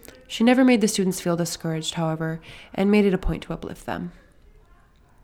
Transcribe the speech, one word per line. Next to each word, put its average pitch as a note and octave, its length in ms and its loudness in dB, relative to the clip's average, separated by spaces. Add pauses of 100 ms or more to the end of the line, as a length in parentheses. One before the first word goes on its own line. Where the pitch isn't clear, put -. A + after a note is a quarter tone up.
(280)
She - 180 0
never B3+ 180 6
made B3 160 6
the G#3 80 2
students F#3+ 320 -2
feel F3 160 -2
discouraged, E3 600 -6
however, D#3+ 440 -4 (340)
and G3 160 0
made G#3 140 6
it G3 100 2
a F#3 40 0
point - 260 -4
to - 100 -10
uplift - 320 -12
them. F3 280 -8 (1120)